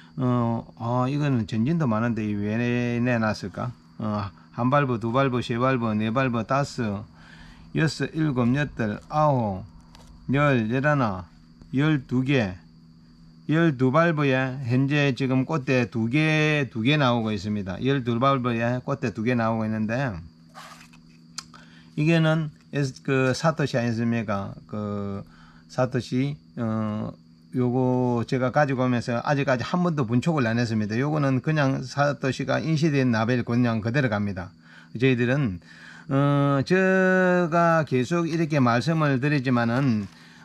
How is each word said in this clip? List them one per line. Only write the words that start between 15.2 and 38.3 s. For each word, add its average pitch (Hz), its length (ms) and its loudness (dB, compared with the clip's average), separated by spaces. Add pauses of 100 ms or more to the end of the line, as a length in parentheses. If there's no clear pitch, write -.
꽃대 131 460 0
두 113 180 -2
개, 151 640 2
두 110 100 -4
개 139 140 2
나오고 120 360 2
있습니다. 101 520 -4
열두 123 340 0
발버에 123 680 0
꽃대 131 280 -4
두 113 120 -8
개 123 100 2
나오고 113 320 0
있는데, 110 460 -2 (1800)
이게는 160 540 2 (220)
에스-, 135 300 -4
그 131 320 2
사토시 147 440 0
아니습니까? 113 760 -2 (140)
그 101 560 -6 (460)
사토시, 127 680 -2 (200)
어, 110 560 -4 (420)
요거 127 720 0
제가 123 240 0
가지고 135 340 2
오면서 120 400 -2
아직까지 139 400 0
한 180 180 -2
번도 147 240 0
분촉을 123 400 0
안 113 120 0
했습니다. 110 400 -2
요거는 139 440 0
그냥 139 420 0
사토시가 135 720 -2
인시된 143 520 2
나벨 113 340 2
그냥 120 360 2
그대로 120 280 0
갑니다. 101 420 -4 (480)
저희들은, 120 600 2 (480)
어, 143 560 2
제가 180 1200 2
계속 156 420 0
이렇게 156 320 0